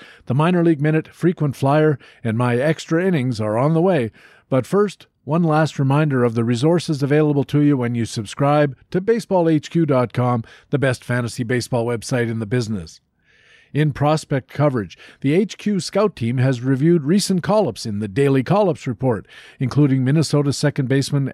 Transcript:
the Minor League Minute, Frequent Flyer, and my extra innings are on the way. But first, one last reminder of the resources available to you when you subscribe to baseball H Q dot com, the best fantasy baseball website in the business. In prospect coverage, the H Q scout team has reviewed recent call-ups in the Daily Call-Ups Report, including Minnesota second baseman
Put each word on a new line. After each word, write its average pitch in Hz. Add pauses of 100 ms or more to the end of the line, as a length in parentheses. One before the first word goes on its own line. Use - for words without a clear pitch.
(260)
the -
Minor 170
League 165
Minute, 156
Frequent 151
Flyer, 151 (240)
and 113
my 120
extra 160
innings 127
are 107
on 143
the 160
way. 160 (380)
But 131
first, 202 (160)
one 165
last 156
reminder 139
of 113
the 117
resources 139
available 143
to 147
you 147
when 120
you 113
subscribe 143 (160)
to 185
baseball 190
H 156
Q 170
dot 127
com, 123 (260)
the 143
best 127
fantasy 123
baseball 117
website 120
in 113
the 110
business. 104 (720)
In 151
prospect 147
coverage, 127 (220)
the 135
H 196
Q 202
scout 196
team 117
has 127
reviewed 135
recent 185
call-ups 190
in 104
the 107
Daily 135
Call-Ups 175
Report, 120 (320)
including 135
Minnesota 143
second 143
baseman 139